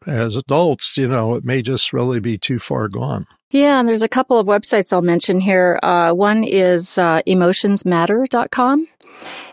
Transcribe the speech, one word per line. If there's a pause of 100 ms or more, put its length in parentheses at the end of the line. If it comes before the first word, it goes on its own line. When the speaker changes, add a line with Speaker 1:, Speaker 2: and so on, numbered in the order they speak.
Speaker 1:
As
adults,
you
know,
it
may
just
really
be
too
far
gone. (240)
Speaker 2:
Yeah,
and
there's
a
couple
of
websites
I'll
mention
here.
Uh,
one
is,
uh,
emotionsmatter
dot
com, (640)